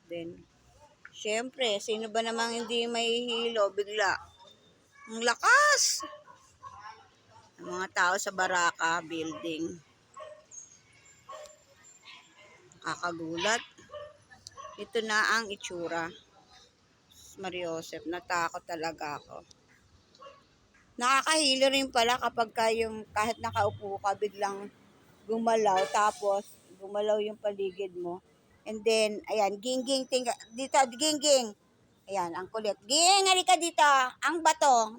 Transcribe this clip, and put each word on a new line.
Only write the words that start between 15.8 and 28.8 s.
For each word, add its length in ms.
Mariosep, 640
natakot 640
talaga 480
ako. 480
Nakakahilo 800
rin 160
pala 320
kapag 320
ka 160
yung, 400
kahit 320
nakaupo 560
ka, 160
biglang 560
gumalaw, 640
tapos 560
gumalaw 400
yung 160
paligid 640
mo. 240
And 240